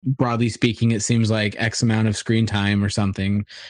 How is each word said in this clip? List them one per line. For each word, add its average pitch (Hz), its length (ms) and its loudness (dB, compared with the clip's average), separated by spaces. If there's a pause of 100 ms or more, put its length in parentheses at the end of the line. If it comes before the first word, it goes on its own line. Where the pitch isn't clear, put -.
broadly 120 460 0
speaking, 113 420 0
it 107 100 0
seems 113 300 2
like 104 260 0
X - 240 -2
amount 110 260 2
of 104 100 0
screen 113 280 0
time 101 380 0
or 101 60 0
something, 101 560 -2 (240)